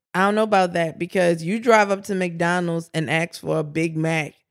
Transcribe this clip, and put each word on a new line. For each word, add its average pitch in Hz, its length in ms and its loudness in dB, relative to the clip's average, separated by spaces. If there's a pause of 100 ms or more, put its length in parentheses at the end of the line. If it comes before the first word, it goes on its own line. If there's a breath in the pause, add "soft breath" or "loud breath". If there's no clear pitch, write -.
(140)
I 180 60 2
don't 202 160 2
know 214 80 4
about 190 300 4
that 170 240 -2
because 175 440 2
you 185 160 -2
drive 220 320 2
up 196 140 -2
to 202 100 -4
McDonald's 175 800 -2
and 156 160 -2
ask 165 300 -2
for 156 180 -2
a 156 60 -2
Big 160 320 -2
Mac 156 380 -2 (160)